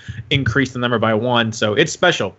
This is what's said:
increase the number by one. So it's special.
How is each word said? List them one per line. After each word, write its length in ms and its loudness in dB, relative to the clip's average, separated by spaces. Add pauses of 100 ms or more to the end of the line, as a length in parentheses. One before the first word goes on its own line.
(300)
increase 420 0
the 80 -8
number 180 0
by 160 2
one. 380 0
So 220 -2
it's 180 2
special. 460 0